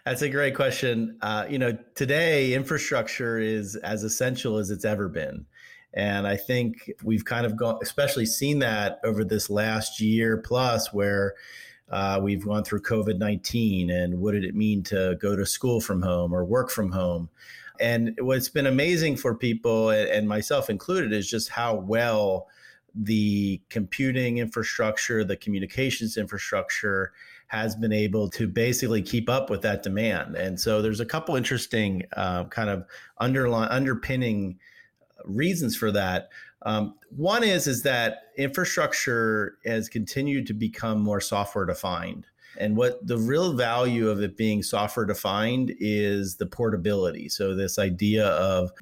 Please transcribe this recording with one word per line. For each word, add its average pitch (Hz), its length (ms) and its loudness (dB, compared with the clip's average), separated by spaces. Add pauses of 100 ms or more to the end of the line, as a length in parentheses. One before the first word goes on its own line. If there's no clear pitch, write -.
That's 127 160 -2
a 147 80 0
great 139 260 0
question. 123 640 0
Uh, 107 280 -2
you 143 100 -2
know, 120 180 0 (180)
today, 139 580 2
infrastructure 127 840 -2
is 107 360 -2
as 104 300 -6
essential 123 500 -2
as 104 160 -2
it's 98 140 -4
ever 104 240 0
been. 73 380 -8 (460)
And 101 320 0
I 101 120 0
think 120 520 -2 (140)
we've 110 220 2
kind 117 200 0
of 107 120 -2
gone, 113 240 0
especially 139 440 0
seen 143 340 0
that 107 440 0
over 110 220 0
this 101 240 -2
last 107 500 0
year 110 380 4
plus 120 560 0
where, 101 400 2 (560)
uh, 98 340 0
we've 101 220 0
gone 104 180 0
through 104 160 -4
covid 107 380 0
nineteen 104 720 0
and 90 320 0
what 104 100 2
did 101 140 0
it 90 100 -6
mean 104 260 2
to 92 380 0
go 101 160 0
to 98 100 0
school 120 360 0
from 92 200 -2
home 87 320 0
or 90 120 0
work 123 240 0
from 104 200 -2
home? 87 380 0 (540)
And 117 400 2
what's 127 260 2
been 139 180 0
amazing 147 520 2
for 120 180 0
people, 113 540 2
a-, 107 200 4
and 107 160 2
myself 107 440 0
included, 135 420 0
is 104 180 0
just 110 200 -2
how 120 260 -2
well 107 720 2 (480)
the 104 640 2 (100)
computing 127 680 -2
infrastructure, 110 880 -2
the 95 100 -2
communications 110 800 -4
infrastructure 98 960 -2 (360)
has 110 280 -4
been 110 160 0
able 107 380 2
to 110 180 -2
basically 113 540 2
keep 117 280 -2
up 135 200 0
with 101 140 -2
that 104 200 0
demand. 98 540 -2
And 92 200 -4
so 107 240 2
there's 110 200 0
a 117 40 -2
couple 160 300 -4
interesting, 107 680 0 (120)
uh, 90 300 -2
kind 107 240 -2
of 95 160 -4 (340)
underli-, 120 500 2
underpinning 120 880 0 (680)
reasons 139 500 0
for 110 160 0
that. 92 380 0 (340)
Um, 107 320 -2 (140)
one 185 340 2
is, 180 240 4
is 131 160 -2
that 117 400 2 (140)
infrastructure 135 1300 0
has 113 240 -2
continued 139 580 -2
to 110 60 -4
become 110 480 -2
more 104 200 2
software 101 440 -2
defined. 90 640 -4 (300)
And 107 180 0
what 123 320 2
the 120 100 0
real 147 360 2
value 120 560 2
of 101 120 0
it 98 140 -2
being 107 260 2
software 104 440 0
defined 107 760 0
is 101 560 0
the 101 100 -4
portability. 92 840 0
So 95 260 0
this 95 240 0
idea 104 480 4
of 90 440 2 (100)